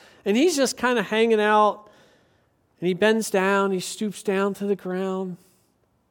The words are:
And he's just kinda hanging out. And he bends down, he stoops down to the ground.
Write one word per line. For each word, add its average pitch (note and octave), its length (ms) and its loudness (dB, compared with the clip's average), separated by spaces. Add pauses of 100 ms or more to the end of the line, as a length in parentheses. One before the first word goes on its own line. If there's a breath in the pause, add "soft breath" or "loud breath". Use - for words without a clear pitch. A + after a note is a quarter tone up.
(240 soft breath)
And G3 120 0
he's D#4 200 2
just C4+ 200 0
kinda A#3+ 260 0
hanging A3 380 2
out. G#3+ 480 2 (920 soft breath)
And F3 80 -2
he F#3 60 0
bends G#3+ 360 0
down, G3 420 0
he F#3 80 -2
stoops - 420 -8
down G3 320 -2
to G3+ 120 -8
the G3+ 100 -2
ground. F#3 640 -6 (720)